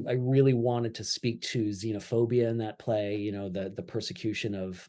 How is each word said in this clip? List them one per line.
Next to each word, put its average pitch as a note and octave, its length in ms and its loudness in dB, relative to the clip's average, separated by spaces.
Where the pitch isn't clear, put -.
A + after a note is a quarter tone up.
I B2 100 2
really C3+ 360 6
wanted A#2+ 420 2
to G#2+ 80 -8
speak - 380 -2
to A2+ 240 0
xenophobia A2+ 840 2
in A#2 100 0
that G#2+ 200 -4
play, G#2+ 380 0
you G#2 140 -2
know, G2+ 180 -4
the, F#2+ 260 -4
the G2 80 -8
persecution G#2 720 -4
of, F#2 340 -6